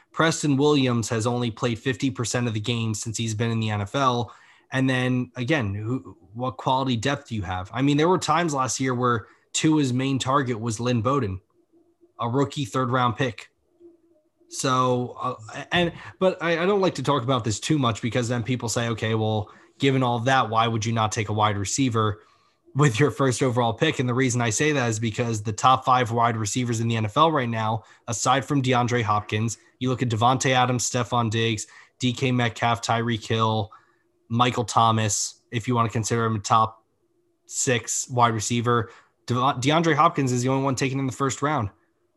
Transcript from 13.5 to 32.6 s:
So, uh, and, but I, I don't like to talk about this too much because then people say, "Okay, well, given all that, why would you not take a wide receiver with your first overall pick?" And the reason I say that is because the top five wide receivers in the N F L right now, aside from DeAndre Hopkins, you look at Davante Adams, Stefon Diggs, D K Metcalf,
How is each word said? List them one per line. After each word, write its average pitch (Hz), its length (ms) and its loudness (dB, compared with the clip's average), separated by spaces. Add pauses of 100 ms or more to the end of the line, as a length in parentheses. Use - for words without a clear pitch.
So, 127 720 0
uh, 123 520 -8
and, 175 200 2 (280)
but 185 200 2
I, 165 200 0
I 170 80 0
don't 202 140 2
like 180 140 2
to 139 80 -6
talk 143 200 2
about 123 200 0
this 113 160 -2
too 156 200 0
much 117 240 0
because 123 240 -2
then 120 160 -2
people 120 260 -4
say, 117 200 -2
"Okay, 113 260 -2
well, 107 360 -2 (280)
given 135 240 2
all 120 160 0
that, 127 280 2
why 110 200 2
would 113 180 -2
you 117 80 0
not 110 180 2
take 110 180 -4
a 110 40 -4
wide 107 240 2
receiver 107 640 0 (560)
with 135 240 4
your 143 100 4
first 131 320 0
overall 120 320 2
pick?" 156 240 0
And 127 100 -2
the 120 60 -2
reason 123 280 0
I 117 100 0
say 147 200 0
that 127 180 0
is 110 100 -2
because 117 420 -2
the 107 120 -6
top 131 320 2
five 127 260 2
wide 117 260 2
receivers 113 440 -2
in 117 60 0
the 117 80 0
N 110 100 0
F 107 120 -6
L 160 140 4
right 131 180 0
now, 110 340 -2 (240)
aside 127 380 0
from 143 160 0
DeAndre 123 400 2
Hopkins, 107 560 -2 (220)
you 127 100 -2
look 127 140 -2
at 127 60 0
Davante 123 420 2
Adams, 127 360 2
Stefon 120 440 0
Diggs, 113 340 0 (320)
D 127 160 0
K 127 180 -2
Metcalf, 117 520 0